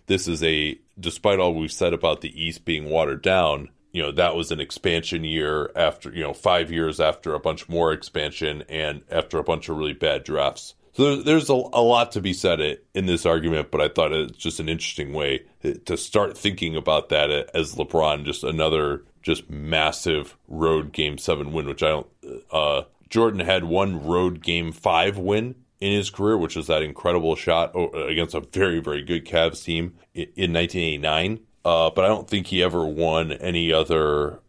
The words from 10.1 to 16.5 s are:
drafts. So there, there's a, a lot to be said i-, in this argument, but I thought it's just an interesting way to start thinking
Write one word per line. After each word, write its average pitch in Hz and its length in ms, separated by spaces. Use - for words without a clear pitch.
drafts. 71 500
So 139 220
there, 139 80
there's 147 260
a, - 20
a 120 300
lot 117 300
to 104 80
be 92 120
said 87 300
i-, 73 160
in 95 120
this 87 200
argument, 82 440
but 76 100
I 76 80
thought 78 240
it's 78 260
just - 220
an 78 80
interesting 78 440
way 71 320
to 87 120
start - 420
thinking 87 360